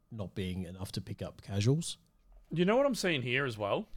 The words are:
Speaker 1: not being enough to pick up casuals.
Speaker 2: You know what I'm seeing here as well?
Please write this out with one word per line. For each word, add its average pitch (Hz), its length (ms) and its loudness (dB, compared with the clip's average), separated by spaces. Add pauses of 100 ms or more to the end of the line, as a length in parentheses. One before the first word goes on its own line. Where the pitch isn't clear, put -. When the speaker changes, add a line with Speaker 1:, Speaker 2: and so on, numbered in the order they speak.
(120)
Speaker 1:
not 104 240 -8
being 92 300 -2
enough 92 280 -10
to 101 80 -4
pick - 220 -8
up - 180 -10
casuals. 113 560 0 (540)
Speaker 2:
You 175 140 2
know 220 120 6
what 277 80 6
I'm 262 100 2
seeing 165 280 0
here 127 220 0
as 113 120 -4
well? 110 400 0